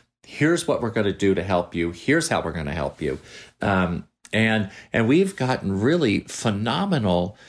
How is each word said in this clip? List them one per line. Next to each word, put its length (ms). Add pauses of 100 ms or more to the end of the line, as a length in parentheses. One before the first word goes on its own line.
(260)
"Here's 400
what 160
we're 80
gonna 220
do 220
to 80
help 320
you. 180
Here's 360
how 140
we're 100
gonna 220
help 260
you." 180 (440)
Um, 460 (240)
and, 380 (220)
and 160
we've 280
gotten 440
really 400
phenomenal, 1160 (120)